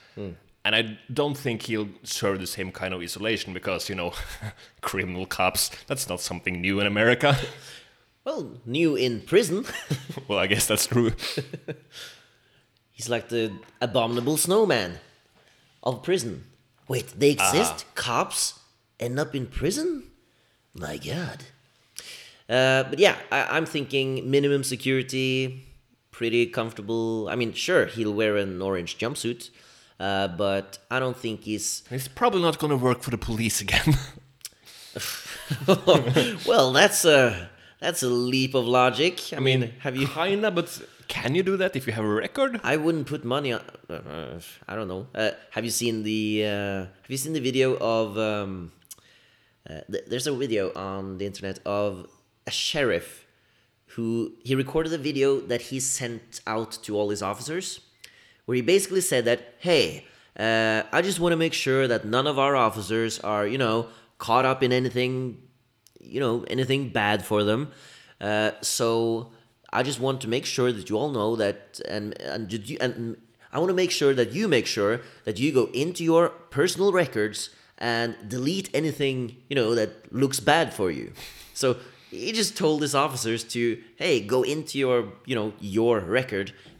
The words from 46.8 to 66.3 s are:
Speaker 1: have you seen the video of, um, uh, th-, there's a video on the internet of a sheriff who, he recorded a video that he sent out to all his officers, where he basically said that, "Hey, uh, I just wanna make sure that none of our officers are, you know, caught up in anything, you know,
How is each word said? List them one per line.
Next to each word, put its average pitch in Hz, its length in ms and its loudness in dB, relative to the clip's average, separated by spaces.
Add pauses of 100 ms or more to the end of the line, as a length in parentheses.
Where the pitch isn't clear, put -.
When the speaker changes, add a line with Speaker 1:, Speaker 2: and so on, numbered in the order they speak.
Speaker 1:
have - 60 -16
you 131 80 -6
seen 147 160 -4
the 156 60 0
video 131 380 2
of, 113 400 0
um, 98 540 -4 (1000)
uh, 78 120 -12 (100)
th-, - 160 -4
there's 131 200 -4
a 147 60 0
video 113 400 -2
on 95 440 -6
the 98 80 -6
internet 95 400 -8
of 101 420 -2 (380)
a - 60 -8
sheriff - 720 -2 (720)
who, 113 380 -2 (100)
he 127 120 -2
recorded 156 380 -2
a 165 40 -2
video 139 440 2
that 120 200 -4
he 135 180 -8
sent - 680 -6
out 110 260 -4 (120)
to 104 140 -4
all 104 120 2
his 101 120 -2
officers, 120 580 -6 (680)
where 123 100 0
he 127 60 2
basically 190 400 4
said 127 240 2
that, 120 340 0
"Hey, 131 460 2 (320)
uh, 110 540 2
I 156 100 2
just 185 180 0
wanna 170 180 2
make 160 160 2
sure 135 340 2
that 110 180 0
none 123 220 2
of 143 100 0
our 139 180 4
officers 110 640 0
are, 104 280 0
you 117 100 -2
know, 117 300 0 (300)
caught 123 280 4
up 131 180 2
in 123 100 4
anything, 127 640 0 (640)
you - 200 -8
know, 120 280 0